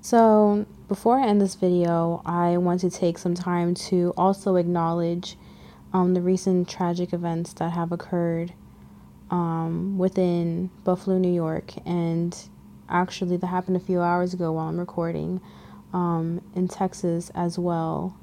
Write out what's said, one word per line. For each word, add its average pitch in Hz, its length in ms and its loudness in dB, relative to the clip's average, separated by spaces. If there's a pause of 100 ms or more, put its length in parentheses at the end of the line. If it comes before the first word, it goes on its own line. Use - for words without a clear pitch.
So 214 640 6 (220)
before 233 320 2
I 262 80 2
end 208 120 4
this 196 140 2
video, 170 720 2
I 175 320 2
want 180 240 2
to 180 80 2
take 175 300 -2
some 175 160 0
time 175 400 0
to 175 420 0
also 196 380 2
acknowledge, 170 840 0 (560)
um, 185 220 4
the 180 80 2
recent 180 440 2
tragic 175 460 -2
events 170 400 -4
that 170 200 -4
have 170 180 -2
occurred, 170 640 -2 (760)
um, 170 680 -2
within 175 720 0 (160)
Buffalo, 185 320 0
New 180 160 2
York, 160 400 -2 (120)
and 170 480 -2 (540)
actually 180 480 -2
that 180 120 -4
happened 180 280 -2
a 180 60 0
few 180 180 0
hours 175 340 0
ago 170 200 -2
while 160 160 -4
I'm 165 100 -4
recording, 170 600 -4 (500)
um, 170 480 -2 (160)
in 180 140 0
Texas 175 680 -4
as 175 240 -4
well. 165 640 -2